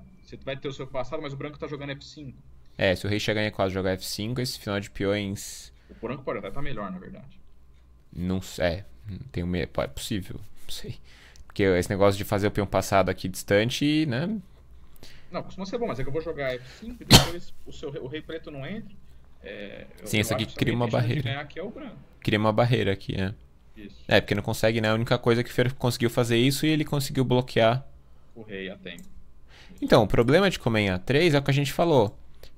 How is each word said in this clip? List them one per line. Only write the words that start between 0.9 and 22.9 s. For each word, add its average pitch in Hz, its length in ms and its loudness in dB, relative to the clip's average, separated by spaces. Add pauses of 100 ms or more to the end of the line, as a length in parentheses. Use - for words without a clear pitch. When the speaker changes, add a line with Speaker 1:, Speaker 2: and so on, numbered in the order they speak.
Speaker 1:
mas 143 120 -8
o 139 40 -10
branco 143 200 -10
tá 156 100 -8
jogando 139 240 -8
F 139 120 -12
cinco. 139 340 -16 (400)
Speaker 2:
É, 95 180 2
se - 100 -4
o 101 40 -2
rei 104 100 0
chegar 107 220 0
em 107 60 2
E 104 40 -2
quatro, 95 220 0
jogar 95 200 0
F 95 120 -4
cinco, 120 360 -4
esse 127 180 -6
final 101 200 -2
de 98 120 -6
peões 101 800 -2 (180)
Speaker 1:
O - 40 -20 (120)
branco 131 180 -8
pode 127 160 -4
até 98 120 -8
tá - 100 -2
melhor, 107 300 -2
na 92 80 -10
verdade. - 400 -16 (760)
Speaker 2:
Não 90 260 0
s-, - 220 -8
é, 87 220 2 (480)
tem 87 120 -2
um 87 40 -2
me-, 87 140 0
é 64 60 -2 (200)
possível, - 480 -6 (280)
não - 60 -4
sei. - 280 -6 (480)
Porque - 180 -2
esse 90 260 4
negócio 98 280 4
de 98 80 -6
fazer 104 220 2
o 98 40 0
peão 98 160 0
passado 95 420 4
aqui 95 200 -4
distante, 123 760 2
né? 160 320 -2 (920)
Speaker 1:
Não, 175 120 -6
costuma - 220 -10
ser 240 120 -4
bom, 233 100 -2
mas 127 120 -4
é 135 40 0
que 135 60 0
eu 135 40 0
vou 160 80 0
jogar 139 340 -4
F - 240 -14
cinco 233 220 -12
e 156 40 -16
depois - 480 6 (120)
o - 60 -12
seu - 180 -10
re-, 139 100 -8
o 123 80 -8
rei 151 140 -8
preto 160 300 -12
não 139 140 -8
entra. 196 280 -10 (480)
É, 104 440 -14 (160)
eu, 110 60 -12
Speaker 2:
Sim, 107 100 0
Speaker 1:
eu 104 40 6
Speaker 2:
isso - 120 0
aqui 110 100 0
Speaker 1:
acho - 100 -6
que - 60 -10
Speaker 2:
cria 113 140 2
Speaker 1:
também - 20 0 (100)
Speaker 2:
uma 113 40 0
Speaker 1:
tem 123 100 2
chance 117 80 2
de 117 60 2
Speaker 2:
barreira. 117 160 -2
Speaker 1:
ganhar 139 120 -4
aqui 156 180 -12
é 170 40 -6
o 214 60 -8
branco. - 280 -14 (220)
Speaker 2:
Cria 107 200 2
uma 110 120 4
barreira 110 400 4